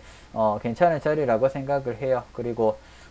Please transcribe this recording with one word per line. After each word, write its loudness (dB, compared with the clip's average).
어, 2
괜찮은 2
자리라고 2
생각을 -4
해요. -2
그리고 0